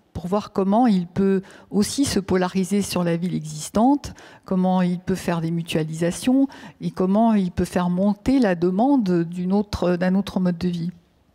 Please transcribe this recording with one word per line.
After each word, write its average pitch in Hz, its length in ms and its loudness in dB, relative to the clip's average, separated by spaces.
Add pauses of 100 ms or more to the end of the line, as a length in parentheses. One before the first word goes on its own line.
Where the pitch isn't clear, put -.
(120)
pour - 140 -8
voir 202 260 -2
comment 202 340 2
il 185 200 2
peut 196 340 0 (300)
aussi 208 340 0
se 214 160 0
polariser 185 640 0
sur 180 200 -2
la 170 140 0
ville 170 180 -4
existante, 156 800 0 (300)
comment 185 380 0
il 180 160 0
peut 190 160 -4
faire 175 260 -4
des 165 120 -4
mutualisations 170 960 0 (340)
et 175 80 -4
comment 208 420 2
il 196 180 2
peut 180 140 -2
faire 180 240 -2
monter 202 520 0
la 196 160 2
demande 185 680 2
d'une 180 320 -4
autre, 185 420 0
d'un 185 200 0
autre 196 220 -2
mode 180 200 0
de 175 100 -2
vie. 175 220 -6 (440)